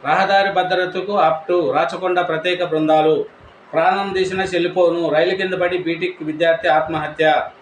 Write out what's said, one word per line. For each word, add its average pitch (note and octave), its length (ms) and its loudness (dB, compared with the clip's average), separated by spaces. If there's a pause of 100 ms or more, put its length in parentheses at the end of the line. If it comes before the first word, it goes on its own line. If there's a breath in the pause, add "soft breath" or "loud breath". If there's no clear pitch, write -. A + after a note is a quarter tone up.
రహదారి G3 460 2
భద్రతకు F#3 600 -2
అప్ D#3+ 360 0
టు E3+ 240 2
రాచకొండ F3+ 480 0
ప్రత్యేక F3 440 -2
బృందాలు. D#3 600 2 (480)
ప్రాణం F#3 400 0
తీసిన F#3 280 -2
చెల్లిపోను. F3 680 0
రైలు E3+ 280 2
కింద F#3 180 -4
పడి F3+ 240 -2
బీటెక్ E3+ 440 -6
విద్యార్థి D#3+ 460 0
ఆత్మహత్య. D#3 800 0 (140)